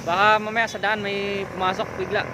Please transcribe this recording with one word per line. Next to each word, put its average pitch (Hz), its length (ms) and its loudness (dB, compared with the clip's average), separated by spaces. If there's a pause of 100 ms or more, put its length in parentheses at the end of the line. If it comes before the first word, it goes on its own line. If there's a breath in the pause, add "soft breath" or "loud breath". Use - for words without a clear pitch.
Baka 196 400 6
mamaya 220 240 0
sa 202 160 -6
daan 208 160 0
may 202 480 -4
pumasok 185 480 -2
bigla. 190 380 -2